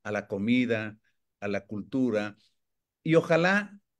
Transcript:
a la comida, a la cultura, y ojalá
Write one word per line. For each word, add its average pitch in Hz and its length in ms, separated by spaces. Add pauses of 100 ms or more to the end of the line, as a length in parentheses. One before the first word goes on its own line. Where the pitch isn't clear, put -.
a 104 100
la 101 160
comida, 110 680 (420)
a 101 80
la 98 180
cultura, 104 680 (680)
y 165 140
ojalá 175 640 (200)